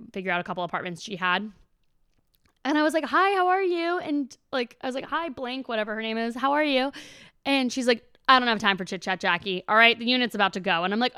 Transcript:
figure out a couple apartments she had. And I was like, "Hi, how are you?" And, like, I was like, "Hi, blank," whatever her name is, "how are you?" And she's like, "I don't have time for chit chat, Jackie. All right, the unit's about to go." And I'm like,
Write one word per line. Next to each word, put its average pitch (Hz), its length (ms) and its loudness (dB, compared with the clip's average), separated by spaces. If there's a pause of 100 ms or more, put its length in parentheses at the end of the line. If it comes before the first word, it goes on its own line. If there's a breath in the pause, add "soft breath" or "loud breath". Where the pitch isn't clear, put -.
(120)
figure 185 200 -6
out 175 80 0
a 175 40 -4
couple 180 200 -6
apartments 175 380 -6
she 196 160 -10
had. 185 340 -2 (1160)
And 294 120 2
I 302 60 4
was 302 100 2
like, 311 100 0
"Hi, 359 300 2
how 359 160 2
are 381 120 2
you?" 349 380 0
And, 294 380 -6 (160)
like, 247 280 -4
I 269 60 -6
was 254 80 -6
like, 262 100 -8
"Hi, 330 220 -4
blank," 262 400 -8
whatever 214 280 -4
her 220 60 -6
name 220 160 -4
is, 226 180 -4
"how 269 180 0
are 302 100 2
you?" 277 300 2 (520 loud breath)
And 269 280 0
she's 247 140 -4
like, 240 220 0 (200)
"I 262 100 8
don't 247 80 0
have 220 120 0
time 196 180 2
for 185 80 -6
chit 180 160 -8
chat, 185 180 -4
Jackie. 180 480 -2
All 214 80 2
right, 226 240 6
the 233 60 -8
unit's 247 280 0
about 202 200 2
to 190 80 -6
go." 175 240 0
And 190 80 0
I'm 226 80 0
like, 247 160 0